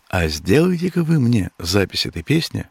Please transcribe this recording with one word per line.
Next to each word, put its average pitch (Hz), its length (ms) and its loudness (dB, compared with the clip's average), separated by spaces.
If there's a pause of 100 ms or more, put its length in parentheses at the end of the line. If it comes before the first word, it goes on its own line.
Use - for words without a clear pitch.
«А 82 200 0
сделайте-ка 165 720 0
вы 160 160 2
мне 117 400 2
запись 92 480 -2
этой 85 160 -8
песни, - 480 -2